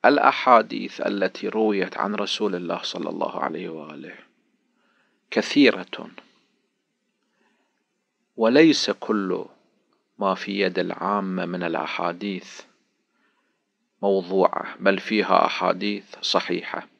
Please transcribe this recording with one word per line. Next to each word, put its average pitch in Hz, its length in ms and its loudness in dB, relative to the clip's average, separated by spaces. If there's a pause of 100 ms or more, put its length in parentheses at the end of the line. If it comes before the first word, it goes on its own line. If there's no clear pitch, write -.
والأحاديث 117 960 4
التي 98 480 -2
رويت 101 500 0
عن 104 160 -2
رسول 101 400 -2
الله 87 280 -6
صلى - 260 -6
الله 82 320 -4
عليه - 280 -6
وآله 151 460 -14 (1160)
كثيرة، - 800 2 (2250)
وليس 127 540 6
كل 95 540 -2 (760)
ما 95 160 0
في 98 260 -4
يد 92 180 2
العامة 92 680 -2
من 90 160 -6
الأحاديث 87 1000 -6 (1400)
موضوعة، 95 760 0
بل 98 180 2
فيها 95 480 2
أحاديث 92 580 -2 (180)
صحيحة - 640 -4 (140)